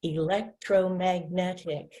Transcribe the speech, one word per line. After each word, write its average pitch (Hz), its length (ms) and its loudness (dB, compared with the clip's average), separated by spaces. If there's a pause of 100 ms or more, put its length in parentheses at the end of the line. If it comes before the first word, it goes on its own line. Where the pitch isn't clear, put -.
Electromagnetic. 180 2000 0